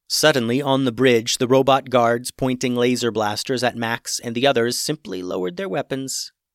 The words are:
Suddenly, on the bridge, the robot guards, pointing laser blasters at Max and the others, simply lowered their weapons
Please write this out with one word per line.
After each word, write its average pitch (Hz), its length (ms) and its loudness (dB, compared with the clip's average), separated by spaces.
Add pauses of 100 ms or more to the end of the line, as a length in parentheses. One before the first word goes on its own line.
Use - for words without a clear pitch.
Suddenly, 135 560 2
on 135 220 2
the 123 80 0
bridge, 120 460 2
the 123 100 0
robot 131 420 4
guards, 120 400 2
pointing 127 460 -2
laser 120 340 2
blasters 107 540 -2
at 117 120 0
Max 117 440 -4
and 117 140 -8
the 120 120 2
others, 120 320 2
simply 156 440 -6
lowered 180 340 -4
their 190 120 -8
weapons 135 640 -6 (220)